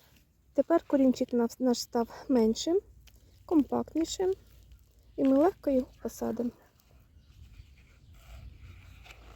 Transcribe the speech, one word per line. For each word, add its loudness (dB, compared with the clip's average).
Тепер 2
корінчик 0
нав-, -2
наш 0
став -4
меншим, 2
компактнішим, -2
і -2
ми 4
легко 2
його 0
посадимо. -6